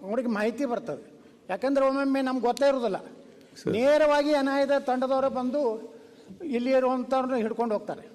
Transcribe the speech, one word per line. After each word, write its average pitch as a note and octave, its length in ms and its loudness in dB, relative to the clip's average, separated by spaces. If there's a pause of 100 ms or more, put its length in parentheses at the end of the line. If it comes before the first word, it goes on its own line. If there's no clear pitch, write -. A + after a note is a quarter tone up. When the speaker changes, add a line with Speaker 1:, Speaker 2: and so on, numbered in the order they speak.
Speaker 1:
ಅವ್ರಿಗೆ A3+ 260 -2
ಮಾಹಿತಿ A3 360 -2
ಬರ್ತದೆ. A3+ 460 -6 (380)
ಯಾಕಂದ್ರೆ C4+ 360 0
ಒಮ್ಮೊಮ್ಮೆ C4+ 360 0
ನಮ್ಗೆ B3+ 200 -2
ಗೊತ್ತೇ A#3+ 280 2
ಇರೋದಿಲ್ಲ. A#3+ 260 0 (680)
Speaker 2:
ಸರಿ. - 80 -2
Speaker 1:
ನೇರವಾಗಿ D4 580 4
ಎನ್ C#4 320 2
ಐ C#4 40 2
ದ C4+ 140 0
ತಂಡದವರು C4 500 0
ಬಂದು B3 640 -2 (520)
ಇಲ್ಲಿ B3 260 -2
ಇರುವಂಥವ್ರನ್ನ C4 640 0
ಹಿಡ್ಕೊಂಡು A3+ 400 -2
ಹೋಗ್ತಾರೆ. - 400 -8